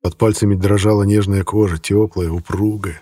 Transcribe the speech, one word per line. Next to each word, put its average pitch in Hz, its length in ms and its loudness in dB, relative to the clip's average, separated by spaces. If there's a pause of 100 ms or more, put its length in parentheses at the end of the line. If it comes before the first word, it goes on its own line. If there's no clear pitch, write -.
Под 87 120 -4
пальцами 107 380 2
дрожала 101 480 2
нежная 101 420 0
кожа, 98 360 0
тёплая, 98 500 -2
упругая. 95 720 -4